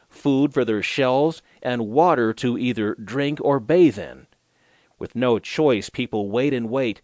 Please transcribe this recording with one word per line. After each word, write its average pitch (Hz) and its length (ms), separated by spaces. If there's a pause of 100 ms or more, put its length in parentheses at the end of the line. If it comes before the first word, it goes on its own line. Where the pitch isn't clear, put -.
food 139 420
for 131 140
their 107 160
shells, 139 640 (180)
and 120 280
water 123 440
to 123 240
either 113 380
drink 139 460
or 139 180
bathe 135 400
in. - 260 (720)
With - 180
no 120 220
choice, 131 540
people 107 400
wait 135 220
and 117 180
wait 123 320